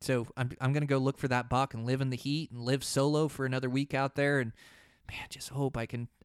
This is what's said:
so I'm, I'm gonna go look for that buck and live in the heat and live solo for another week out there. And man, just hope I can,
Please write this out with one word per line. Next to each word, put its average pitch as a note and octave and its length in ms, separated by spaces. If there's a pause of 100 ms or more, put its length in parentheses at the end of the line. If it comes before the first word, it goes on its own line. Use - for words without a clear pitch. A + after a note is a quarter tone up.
so B2 240 (100)
I'm, B2+ 140 (100)
I'm C3 140
gonna D3 140
go C#3 100
look C3+ 220
for C#3 80
that B2 220
buck B2+ 260
and A2+ 100
live C3 160
in C3 80
the B2 80
heat C#3+ 320
and A#2+ 120
live B2+ 220
solo D3+ 440
for C#3 180
another C3 240
week C#3 240
out C#3 220
there. C#3+ 240
And A2+ 140 (540)
man, - 220
just - 200
hope C3+ 280
I A#2 80
can, A#2 220 (180)